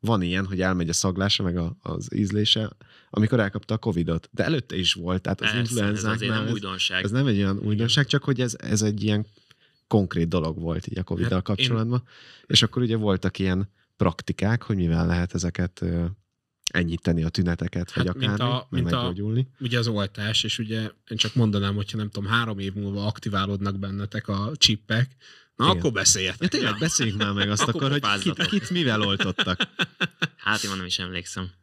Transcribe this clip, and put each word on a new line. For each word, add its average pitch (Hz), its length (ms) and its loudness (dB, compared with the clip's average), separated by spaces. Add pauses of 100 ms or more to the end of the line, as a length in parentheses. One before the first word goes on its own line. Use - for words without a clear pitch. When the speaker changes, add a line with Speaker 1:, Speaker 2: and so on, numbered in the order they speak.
Speaker 1:
van 107 220 2
ilyen, 90 240 0
hogy 92 140 -4
elmegy 92 280 2
a 82 40 -2
szaglása, 98 500 0
meg 87 140 0
a, 85 260 -2
az - 320 -8
ízlése, 107 560 2 (400)
amikor 110 300 4
elkapta 101 340 -2
a 113 40 -2
covidot. 82 540 -2
De 98 120 -2
előtte 147 320 -2
is 92 160 0
volt, 90 300 -2
tehát - 180 -4
az 110 100 2
Speaker 2:
Persze, 117 100 0
ez 117 100 -2
azért 107 200 0
Speaker 1:
influenzáknál 107 480 -2
Speaker 2:
nem 107 80 -2
Speaker 1:
ez, 110 60 -2
Speaker 2:
újdonság. 95 520 -4
Speaker 1:
ez 101 60 0
nem 131 160 2
egy 113 100 2
olyan 98 200 2
Speaker 2:
Igen. 104 120 -4
Speaker 1:
újdonság, 117 380 2
csak - 180 0
hogy 127 160 0
ez, 120 180 0
ez 104 240 0
egy 107 200 0
ilyen 104 240 2 (600)
konkrét 87 420 2
dolog 80 320 0
volt 82 260 -4
így - 120 -6
a 92 40 -4
coviddal 90 420 0
Speaker 3:
Hát - 40 -12
én 104 80 0
Speaker 1:
kapcsolatban. 120 460 0 (440)
És - 160 4
akkor 120 200 0
ugye 113 140 2
voltak 98 420 2
ilyen 95 300 2 (280)
praktikák, 98 680 0
hogy 107 140 -2
mivel 85 300 4
lehet 87 280 0
ezeket, 90 480 -2
ö, 87 220 0 (680)
enyhíteni 85 520 0
a 80 40 0
tüneteket, 87 640 -2
vagy 87 140 0
Speaker 3:
Hát, 87 100 -4
mint 131 160 0
Speaker 1:
akármi, 120 200 0
Speaker 3:
a, 127 180 -4
Speaker 1:
meg 87 120 0
Speaker 3:
mint 85 120 0
a, - 80 0
Speaker 1:
meggyógyulni. 110 460 -2 (120)
Speaker 3:
ugye 123 180 -2
az 117 80 2
oltás, 104 580 -2
és 107 140 -4
ugye 110 320 -4 (180)
én 110 80 -6
csak - 180 0
mondanám, 101 400 4
hogyha 101 220 -4
nem 104 140 -4
tudom, 101 200 -6
három 113 280 0
év 98 160 -4
múlva 101 320 -4
aktiválódnak 98 720 -2
bennetek 98 500 -6
a 101 260 -2
csippek, 113 640 2 (400)
na, 117 100 0
Speaker 1:
Igen. 180 100 6
Speaker 3:
akkor 147 160 0
beszéljetek. 95 500 0
Speaker 1:
Ja, 180 60 2
tényleg, 117 240 0
Speaker 3:
Na. 104 60 -4
Speaker 1:
beszéljük 110 380 0
már 104 160 0
meg 101 180 0
azt 104 120 2
Speaker 2:
Akkor 117 120 2
Speaker 1:
akkor, 139 160 0
hogy 143 100 0
Speaker 2:
pofázzatok. 117 460 0
Speaker 1:
kit, 196 140 2
kit - 100 -8
mivel 135 320 2
oltottak. 95 600 0
Speaker 2:
<laughs> - 60 -2 (680)
Hát, 104 260 -2
én 107 60 -4
mondom, 95 180 -6
is 92 120 -4
emlékszem. 90 520 -8 (120)